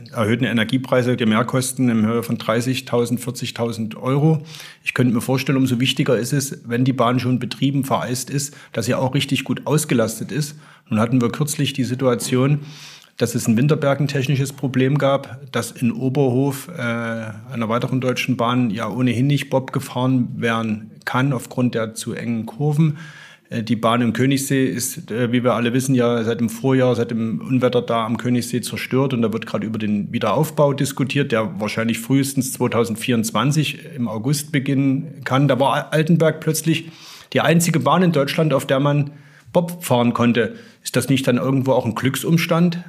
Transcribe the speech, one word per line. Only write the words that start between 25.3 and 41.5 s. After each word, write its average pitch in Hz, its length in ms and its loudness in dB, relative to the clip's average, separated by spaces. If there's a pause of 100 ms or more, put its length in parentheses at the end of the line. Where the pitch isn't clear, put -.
wie 123 120 2
wir 120 100 4
alle 120 200 0
wissen, 135 200 2
ja 120 300 2
seit 117 160 -2
dem 113 80 0
Vorjahr, 127 460 2
seit 117 160 -2
dem 113 300 -2
Unwetter 123 420 2
da 117 240 0
am 113 100 -2
Königssee 120 460 -2
zerstört. 135 500 -2
Und 117 80 0
da 110 140 2
wird 113 100 -4
gerade 107 220 -4
über 110 120 -6
den 104 340 -2
Wiederaufbau 143 600 2
diskutiert, 135 580 -2
der 104 300 -2
wahrscheinlich 110 380 -2
frühestens 135 560 0
zweitausendvierundzwanzig 117 1300 0 (140)
im 120 140 -4
August 117 420 -2
beginnen 135 760 0
kann. 135 220 2
Da 131 140 4
war 139 320 0
Altenberg 160 480 4
plötzlich 156 500 -2 (440)
die 120 80 4
einzige 165 380 4
Bahn 165 220 4
in 175 100 4
Deutschland, 143 420 2
auf 135 120 0
der 135 140 2
man 143 300 2 (420)
Bob 175 320 0
fahren 120 300 4
konnte. 120 400 2 (280)
Ist - 120 -10
das 127 140 2
nicht 135 180 2
dann 127 100 2
irgendwo 127 360 0